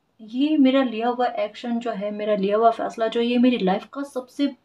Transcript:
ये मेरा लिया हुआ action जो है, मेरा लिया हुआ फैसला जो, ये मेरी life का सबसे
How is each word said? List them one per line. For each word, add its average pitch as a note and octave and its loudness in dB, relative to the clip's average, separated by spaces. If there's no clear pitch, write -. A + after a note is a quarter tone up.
ये C4 0
मेरा C4+ 6
लिया A3+ -2
हुआ B3 0
action A#3 -6
जो A#3 -4
है, G#3 -6
मेरा G#3 -2
लिया G3 0
हुआ A3+ 6
फैसला A3+ -4
जो, A3+ -2
ये A#3+ 0
मेरी B3 4
life F#3 0
का C#4 -10
सबसे C#4 -6